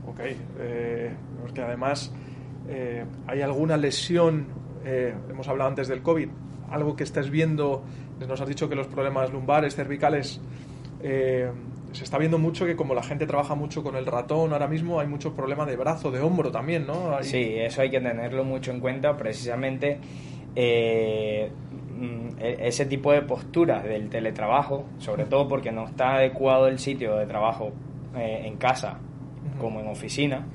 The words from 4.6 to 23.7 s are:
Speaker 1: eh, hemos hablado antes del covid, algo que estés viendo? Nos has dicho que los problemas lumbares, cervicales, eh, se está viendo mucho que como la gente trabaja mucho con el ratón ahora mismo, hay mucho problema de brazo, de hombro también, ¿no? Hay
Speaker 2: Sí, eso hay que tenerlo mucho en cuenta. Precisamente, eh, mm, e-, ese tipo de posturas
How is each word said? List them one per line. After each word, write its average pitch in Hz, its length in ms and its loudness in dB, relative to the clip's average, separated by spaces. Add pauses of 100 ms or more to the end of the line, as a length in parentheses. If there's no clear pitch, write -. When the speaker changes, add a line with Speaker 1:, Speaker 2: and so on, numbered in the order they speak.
Speaker 1:
eh, 127 300 0 (160)
hemos 135 180 -8
hablado 135 220 2
antes 131 180 -2
del 131 140 -2
covid, 165 260 4 (420)
algo 147 240 0
que 143 100 -2
estés 143 260 -2
viendo? 147 520 2 (460)
Nos 131 100 -4
has 139 100 -4
dicho 143 200 -2
que 143 60 -4
los 135 120 -2
problemas 135 460 0
lumbares, 139 420 4
cervicales, 143 680 0 (600)
eh, 131 480 2 (420)
se - 120 -10
está - 140 0
viendo 160 200 4
mucho 165 280 2
que 170 100 2
como 135 180 0
la 120 80 2
gente 147 240 -2
trabaja 147 280 2
mucho 147 280 -4
con 131 140 -4
el 131 80 -2
ratón 151 480 2
ahora 143 160 2
mismo, 160 320 0
hay 147 80 0
mucho 143 260 -4
problema 143 300 -2
de 139 120 -2
brazo, 151 340 0
de 127 100 0
hombro 160 320 4
también, 143 340 0
¿no? 160 300 0
Hay 135 80 -2
Speaker 2:
Sí, 123 320 2
eso 113 240 0
hay 131 100 4
que 131 100 2
tenerlo 120 440 0
mucho 131 280 -2
en 123 80 -4
cuenta. 135 360 0
Precisamente, 127 840 -2 (560)
eh, 113 960 4 (480)
mm, 120 400 -6
e-, 120 300 -2
ese 135 180 2
tipo 139 260 2
de 143 100 8
posturas 127 640 2